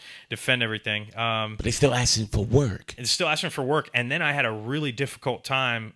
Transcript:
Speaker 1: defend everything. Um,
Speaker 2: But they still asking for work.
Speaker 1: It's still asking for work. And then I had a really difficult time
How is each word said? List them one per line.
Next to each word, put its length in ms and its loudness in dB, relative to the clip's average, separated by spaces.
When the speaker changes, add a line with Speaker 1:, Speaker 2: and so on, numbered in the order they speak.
Speaker 1:
defend 340 0
everything. 520 -4
Um, 400 -2
Speaker 2:
But 100 -6
they 60 0
still 220 4
asking 340 2
for 160 0
work. 540 2
Speaker 1:
It's 140 -2
still 160 0
asking 240 0
for 100 -4
work. 320 0
And 180 0
then 100 0
I 120 2
had 120 2
a 60 2
really 400 -2
difficult 540 -4
time 500 -2